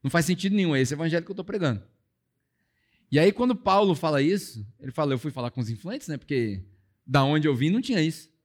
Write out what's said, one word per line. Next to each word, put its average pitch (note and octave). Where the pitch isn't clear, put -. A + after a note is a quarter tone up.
Não C#3
faz E3+
sentido F#3
nenhum, F3
é C3+
esse C3
evangelho E3
que E3+
eu G3
tô G3
pregando." F3
E C#3
aí, F3
quando B3
Paulo G3
fala D3
isso, D3
ele C3
fala, D3
"Eu C3
fui D3+
falar B2
com B2+
os A2
influentes, E3+
né? D3+
Porque A2
da C3+
onde D3+
eu C#3+
vim C3+
não A3+
tinha A3
isso." D#3